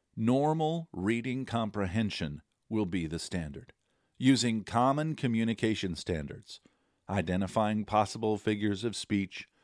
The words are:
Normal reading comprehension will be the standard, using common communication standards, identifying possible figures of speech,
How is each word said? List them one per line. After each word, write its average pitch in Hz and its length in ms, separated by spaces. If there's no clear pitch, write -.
Normal 156 760
reading 117 540
comprehension 101 960
will 107 180
be 85 220
the 82 120
standard, 80 520
using 117 460
common 139 520
communication 113 800
standards, - 640
identifying 101 760
possible 107 520
figures 104 460
of 113 120
speech, - 520